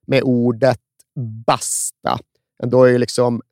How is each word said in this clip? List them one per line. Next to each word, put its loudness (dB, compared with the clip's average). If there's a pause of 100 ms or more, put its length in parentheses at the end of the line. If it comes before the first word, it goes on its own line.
med 2
ordet 0 (680)
basta. -4 (400)
Men -4
då 4
är 6
ju 2
liksom, -2 (100)